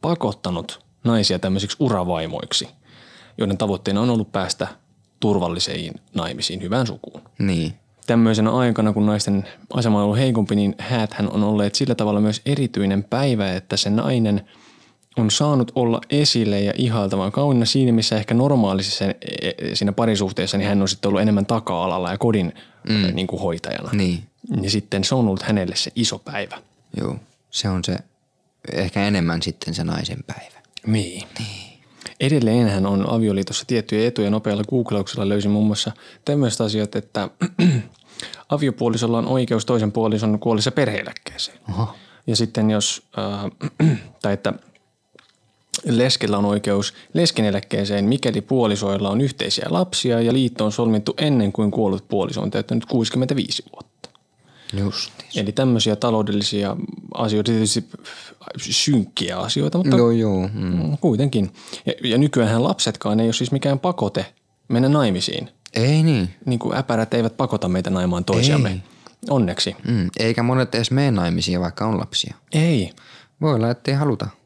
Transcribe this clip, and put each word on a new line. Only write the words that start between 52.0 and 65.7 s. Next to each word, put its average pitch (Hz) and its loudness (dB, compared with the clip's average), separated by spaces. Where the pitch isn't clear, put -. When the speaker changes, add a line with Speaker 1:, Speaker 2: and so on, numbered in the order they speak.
Speaker 1:
puoliso 101 -2
on 104 -2
täyttänyt 113 -2
kuusikymmentäviisi 131 -2
vuotta. - -20
Speaker 2:
Justiinsa. - -6
Speaker 1:
Eli 104 -2
tämmöisiä 113 2
taloudellisia 104 0
asioita, 107 0
tietysti 110 0
synkkiä - 0
asioita, 143 0
mutta 143 4
Speaker 2:
No 120 6
joo, 104 2
mm. 98 0
Speaker 1:
kuitenkin. 120 2
Ja, - -2
ja 120 2
nykyäänhän 120 4
lapsetkaan 110 0
ei 113 2
ole 113 2
siis 123 -2
mikään 139 0
pakote 131 -2
mennä 123 2
naimisiin. 117 0